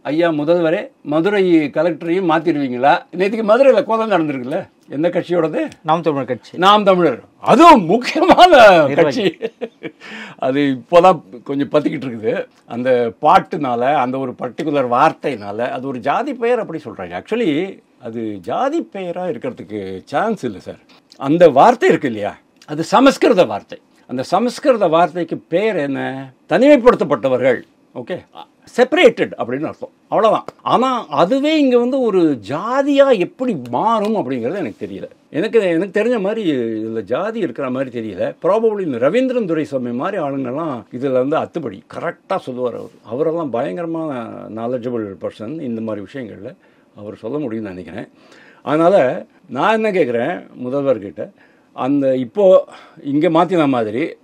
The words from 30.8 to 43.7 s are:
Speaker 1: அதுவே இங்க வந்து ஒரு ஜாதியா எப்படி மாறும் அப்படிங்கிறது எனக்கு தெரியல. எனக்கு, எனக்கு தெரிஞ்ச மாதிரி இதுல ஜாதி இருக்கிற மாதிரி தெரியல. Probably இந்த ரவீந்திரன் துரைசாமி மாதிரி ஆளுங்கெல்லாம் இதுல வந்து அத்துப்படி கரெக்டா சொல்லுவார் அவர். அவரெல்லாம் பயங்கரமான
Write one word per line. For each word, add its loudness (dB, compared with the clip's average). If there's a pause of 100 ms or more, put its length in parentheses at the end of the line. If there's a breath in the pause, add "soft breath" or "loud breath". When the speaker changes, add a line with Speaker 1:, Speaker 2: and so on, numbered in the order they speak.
Speaker 1:
அதுவே 2
இங்க 4
வந்து 0
ஒரு 2
ஜாதியா 2
எப்படி -4
மாறும் 0
அப்படிங்கிறது -4
எனக்கு -8
தெரியல. -12 (200)
எனக்கு, 0
எனக்கு 0
தெரிஞ்ச 0
மாதிரி -2
இதுல -4
ஜாதி -4
இருக்கிற -6
மாதிரி -6
தெரியல. -6
Probably 0
இந்த -4
ரவீந்திரன் 0
துரைசாமி -4
மாதிரி -6
ஆளுங்கெல்லாம் -6
இதுல -6
வந்து 0
அத்துப்படி -6 (140)
கரெக்டா -8
சொல்லுவார் -6
அவர். -14 (160)
அவரெல்லாம் -4
பயங்கரமான -6 (320)